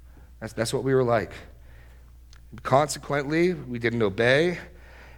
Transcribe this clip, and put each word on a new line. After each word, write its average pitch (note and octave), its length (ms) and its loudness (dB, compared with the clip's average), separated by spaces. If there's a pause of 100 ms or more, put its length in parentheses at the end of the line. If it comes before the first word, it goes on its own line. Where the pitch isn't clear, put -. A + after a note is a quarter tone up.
(400)
That's, - 140 -12
that's A2+ 200 -2
what B2+ 120 -2
we C3+ 100 2
were C3 80 6
like. A#2 300 2 (1300)
Consequently, D3 880 0
we B2+ 280 -8
didn't A#2 220 0
obey. B2+ 580 2 (580)